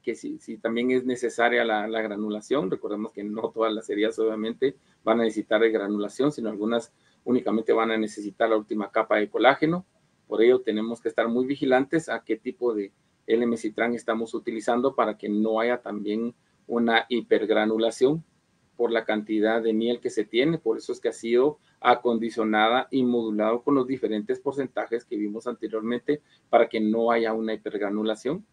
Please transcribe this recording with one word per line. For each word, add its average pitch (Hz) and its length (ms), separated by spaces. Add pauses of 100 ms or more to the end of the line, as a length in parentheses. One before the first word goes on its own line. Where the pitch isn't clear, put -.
que 113 120
sí, 117 240
sí 113 180
también 117 340
es 127 140
necesaria 120 600
la, 107 200
la 113 140
granulación. 107 720
Recordemos 110 420
que 101 120
no 110 260
todas 113 220
las 110 180
heridas 107 280
obviamente 110 580 (260)
van 113 180
a 117 40
necesitar 107 360
de 113 100
granulación, 104 640
sino 117 160
algunas 110 440 (320)
únicamente 113 480
van 113 180
a 110 80
necesitar 107 500
la 110 80
última 107 340
capa 107 280
de 104 100
colágeno. 151 580 (400)
Por 107 160
ello 127 200
tenemos 113 400
que 113 80
estar 117 180
muy 127 180
vigilantes 139 640
a 117 160
qué 110 120
tipo 120 380
de 101 160 (360)
L 113 160
M 117 160
Citran 113 360
estamos 113 380
utilizando 120 640
para 107 240
que 107 100
no 110 320
haya 120 220
también 107 520 (320)
una 117 440
hipergranulación 110 1120 (520)
por 117 140
la 113 140
cantidad 107 580
de 113 100
miel 113 280
que - 100
se 110 140
tiene. 151 340
Por 113 180
eso 117 160
es 123 80
que 120 80
ha 113 40
sido 123 460 (220)
acondicionada 113 1120
y 131 140
modulado 113 580
con 143 140
los 127 100
diferentes 107 540
porcentajes 127 640
que 113 120
vimos 104 300
anteriormente 117 760 (280)
para 117 180
que 113 120
no 117 300
haya 113 220
una 110 220
hipergranulación. 107 1000